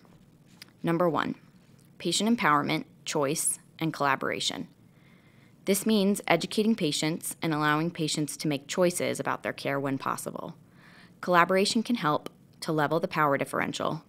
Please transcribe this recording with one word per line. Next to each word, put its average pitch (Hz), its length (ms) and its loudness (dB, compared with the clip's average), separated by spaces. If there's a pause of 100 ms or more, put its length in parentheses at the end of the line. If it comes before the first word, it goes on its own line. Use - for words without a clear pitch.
(840)
Number 170 260 2
one, - 240 0 (640)
patient 196 320 0
empowerment, 151 560 2 (200)
choice, 147 520 -2 (220)
and 160 120 -2
collaboration. - 760 -2 (960)
This 196 220 0
means 202 400 2
educating 214 480 2
patients 156 680 -2
and 160 140 0
allowing 151 340 2
patients 156 480 -2
to - 100 -4
make 143 200 -2
choices 175 520 0
about 135 220 -4
their 117 120 -4
care 139 260 -4
when 139 180 -2
possible. - 560 -6 (680)
Collaboration 185 600 4
can 240 140 -2
help - 340 0 (300)
to - 120 -4
level 156 280 2
the 185 80 -2
power 151 280 2
differential - 720 -4